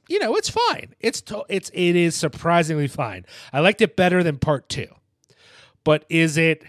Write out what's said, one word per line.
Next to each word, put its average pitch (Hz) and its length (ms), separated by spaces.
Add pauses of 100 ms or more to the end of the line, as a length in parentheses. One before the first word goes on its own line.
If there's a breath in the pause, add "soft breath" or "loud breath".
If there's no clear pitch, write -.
you 370 100
know, 285 180
it's 427 140
fine. - 500
It's - 220
to-, 214 260
it's, 190 240
it 175 240
is 170 180
surprisingly 160 720
fine. 107 380 (260 loud breath)
I 131 100
liked 202 200
it - 160
better 180 260
than 156 140
part 139 320
two. 104 200 (960 soft breath)
But 156 260
is 165 260
it 160 320